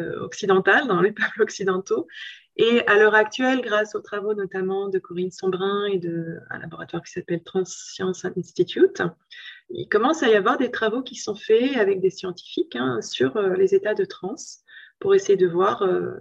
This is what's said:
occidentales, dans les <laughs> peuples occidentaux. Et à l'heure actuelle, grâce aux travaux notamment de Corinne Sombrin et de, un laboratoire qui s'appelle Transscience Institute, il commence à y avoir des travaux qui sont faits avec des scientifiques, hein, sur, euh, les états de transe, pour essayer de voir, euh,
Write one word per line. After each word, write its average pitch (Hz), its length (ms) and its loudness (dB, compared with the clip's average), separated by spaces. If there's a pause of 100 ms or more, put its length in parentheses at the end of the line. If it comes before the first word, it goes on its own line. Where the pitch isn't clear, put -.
(200)
occidentales, 196 680 2
dans 175 140 2
les 214 100 2
<laughs> 214 80 -14
peuples - 220 -2
occidentaux. 190 680 -2 (480)
Et 233 320 4
à 208 80 4
l'heure 214 180 6
actuelle, 254 460 2
grâce 214 340 -2
aux 208 60 -6
travaux 208 340 -6
notamment 190 540 -4
de 190 100 0
Corinne 180 320 -4
Sombrin 196 560 -2
et 196 120 0
de, 165 400 -6 (120)
un - 80 -10
laboratoire 165 460 -12
qui - 80 -20
s'appelle 170 320 -6
Transscience - 800 -6
Institute, 185 800 0 (680)
il - 200 -10
commence 269 360 2
à 240 40 4
y 220 60 6
avoir 208 240 4
des 247 140 -2
travaux 226 300 -2
qui 240 120 -16
sont - 220 -8
faits 247 400 2
avec 196 240 2
des 185 100 2
scientifiques, - 640 -6
hein, 254 280 -2
sur, - 340 -2
euh, 190 180 0
les 190 200 4
états 208 200 2
de 202 100 0
transe, - 600 -12 (340)
pour 196 160 4
essayer 196 220 4
de 180 100 4
voir, 190 340 0
euh, 180 300 0 (100)